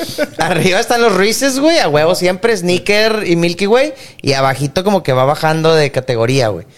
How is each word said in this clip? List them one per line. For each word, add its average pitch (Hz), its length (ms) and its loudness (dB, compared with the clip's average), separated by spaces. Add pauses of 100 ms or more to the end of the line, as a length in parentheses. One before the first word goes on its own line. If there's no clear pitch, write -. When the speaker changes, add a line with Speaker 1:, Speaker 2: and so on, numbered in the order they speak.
(160)
Speaker 1:
<laughs> - 220 -6
Speaker 2:
Arriba 175 420 0
están 233 220 0
los 233 140 2
Reese's, 226 440 0
güey, 320 200 4
a 196 100 2
huevo 156 260 2
siempre, 185 400 0
Snicker 202 680 0
y 170 100 2
Milky 175 320 0
Way. 262 260 2 (280)
Y 135 120 0
abajito 135 500 -2
como 196 200 0
que 147 100 -2
va 131 120 2
bajando 156 500 0
de 147 160 2
categoría, 123 580 0
güey. 87 160 -8 (120)